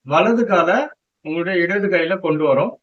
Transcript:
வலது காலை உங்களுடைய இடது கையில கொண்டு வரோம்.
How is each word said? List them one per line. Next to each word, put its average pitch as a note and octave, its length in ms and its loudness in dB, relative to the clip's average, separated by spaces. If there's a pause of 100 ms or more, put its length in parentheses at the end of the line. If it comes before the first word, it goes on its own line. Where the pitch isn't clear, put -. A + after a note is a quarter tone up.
வலது G3+ 440 2
காலை F#3+ 420 2 (340)
உங்களுடைய E3+ 440 -2
இடது G3+ 220 -2
கையில F3+ 320 -2
கொண்டு D3+ 340 0
வரோம். E3 300 0